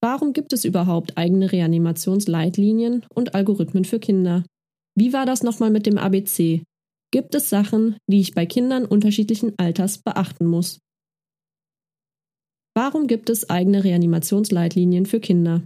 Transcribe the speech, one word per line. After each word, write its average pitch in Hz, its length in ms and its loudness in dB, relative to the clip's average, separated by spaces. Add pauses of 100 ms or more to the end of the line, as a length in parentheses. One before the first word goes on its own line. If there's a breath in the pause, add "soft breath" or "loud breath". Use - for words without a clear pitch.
Warum 269 300 -2
gibt 294 220 -6
es 233 100 -4
überhaupt 180 540 -2
eigene 180 340 0
Reanimationsleitlinien 180 1600 0
und 233 220 -4
Algorithmen 196 480 0
für 220 160 -2
Kinder? 180 460 0 (500)
Wie 233 160 2
war 269 140 0
das 254 180 -2
nochmal 226 260 0
mit 214 160 2
dem 208 120 2
A - 120 -2
B 190 140 0
C? 165 400 0 (480)
Gibt - 240 -2
es 294 140 -2
Sachen, 214 480 0 (120)
die 196 120 6
ich 180 120 -2
bei 170 120 0
Kindern 247 400 -2
unterschiedlichen 214 720 0
Alters 180 400 -2
beachten - 480 -4
muss? 170 340 -2 (1900)
Warum 277 320 -2
gibt 226 240 -2
es 226 200 -2
eigene 190 340 2
Reanimationsleitlinien 180 1200 2
für 220 140 -2
Kinder? 170 460 0